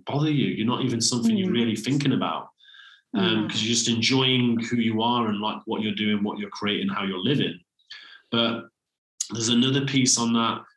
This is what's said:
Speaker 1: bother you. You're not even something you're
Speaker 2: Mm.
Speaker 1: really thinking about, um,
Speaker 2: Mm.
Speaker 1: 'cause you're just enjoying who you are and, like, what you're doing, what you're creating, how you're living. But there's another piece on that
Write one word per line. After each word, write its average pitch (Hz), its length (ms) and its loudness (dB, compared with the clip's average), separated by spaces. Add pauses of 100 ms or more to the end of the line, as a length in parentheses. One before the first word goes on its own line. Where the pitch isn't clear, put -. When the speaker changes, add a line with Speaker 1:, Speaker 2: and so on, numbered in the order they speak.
Speaker 1:
bother 147 260 0
you. 127 160 2
You're 98 200 -2
not 123 180 0
even 113 160 0
something 113 360 2
you're 180 120 0
Speaker 2:
Mm. - 100 0
Speaker 1:
really 113 160 2
thinking 139 380 0
about, 90 340 -2 (680)
um, 139 80 2 (220)
Speaker 2:
Mm. 110 40 -6
Speaker 1:
'cause 107 140 -2
you're 117 100 0
just 117 160 0
enjoying 123 680 2
who 117 180 -2
you 110 240 0
are 120 260 2
and, 101 120 -2
like, 107 260 -4
what 107 160 -4
you're 107 140 -2
doing, 104 280 0
what 104 160 -4
you're 101 100 -8
creating, 101 400 -2
how 98 140 -4
you're 95 200 -4
living. 107 360 0 (720)
But 117 360 -2 (640)
there's 113 180 -2
another 131 360 4
piece 135 320 2
on 117 160 2
that 117 300 0 (140)